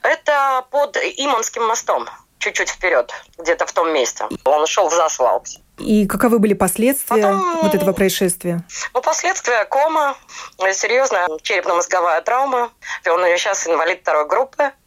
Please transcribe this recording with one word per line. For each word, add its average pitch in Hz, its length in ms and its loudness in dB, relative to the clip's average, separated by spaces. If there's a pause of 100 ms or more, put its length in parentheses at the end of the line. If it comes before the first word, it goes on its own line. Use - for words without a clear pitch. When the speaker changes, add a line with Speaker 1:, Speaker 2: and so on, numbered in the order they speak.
Speaker 1:
Это 277 680 0
под 285 260 0
Иманским 240 680 -2
мостом, 214 420 -2 (300)
чуть-чуть - 320 -4
вперед, 156 420 0 (260)
где-то 165 280 -2
в - 60 -10
том 165 200 0
месте. 123 320 -2 (200)
Он 151 220 2
шел 175 220 0
в 160 60 -2
засвал. 135 480 2 (360)
Speaker 2:
И 208 280 2
каковы 226 320 2
были 202 160 4
последствия 240 680 0
Speaker 1:
Потом, 320 400 2
Speaker 2:
вот 311 120 4
этого 196 180 2
происшествия? 180 720 -2 (320)
Speaker 1:
ну, 254 80 0
последствия: 302 640 -2
кома, 294 500 0 (580)
серьезная 220 540 0 (160)
черепно-мозговая 175 800 0
травма. 247 480 0 (400)
Он 175 260 2
щас 175 300 -4
инвалид 165 360 0
второй 151 260 0
группы. 254 420 0 (160)